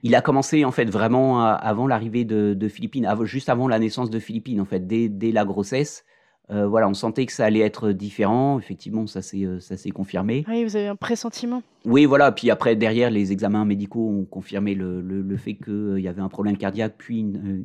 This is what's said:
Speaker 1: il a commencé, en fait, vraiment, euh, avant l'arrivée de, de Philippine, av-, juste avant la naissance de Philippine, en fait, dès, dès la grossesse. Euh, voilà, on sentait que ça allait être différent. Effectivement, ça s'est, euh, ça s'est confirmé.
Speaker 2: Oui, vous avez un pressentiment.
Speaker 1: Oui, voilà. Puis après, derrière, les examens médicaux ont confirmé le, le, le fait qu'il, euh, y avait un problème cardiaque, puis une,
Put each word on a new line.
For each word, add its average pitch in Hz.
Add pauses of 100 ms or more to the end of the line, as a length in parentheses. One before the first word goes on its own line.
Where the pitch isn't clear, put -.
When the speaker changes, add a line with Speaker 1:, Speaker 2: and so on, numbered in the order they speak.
Speaker 1:
il 120
a 139
commencé, 139
en 127
fait, 120
vraiment, 120
euh, 107
avant 110
l'arrivée 113
de, 104
de 98
Philippine, 110
av-, 104
juste 131
avant 127
la 117
naissance 113
de 110
Philippine, 110
en 98
fait, 92
dès, 113
dès 104
la 107
grossesse. 101 (480)
Euh, 104
voilà, 101
on 101
sentait 117
que 123
ça 120
allait 107
être 107
différent. 110
Effectivement, 104
ça 95
s'est, 98
euh, 92
ça 92
s'est 98
confirmé. 95
Speaker 2:
Oui, 233
vous 214
avez 208
un 202
pressentiment. 240 (220)
Speaker 1:
Oui, 127
voilà. 139
Puis 113
après, 113
derrière, 113
les 101
examens 104
médicaux 104
ont 98
confirmé 98
le, 92
le, 95
le 98
fait 107
qu'il, -
euh, 101
y 92
avait 90
un 95
problème 101
cardiaque, 107
puis 117
une, 98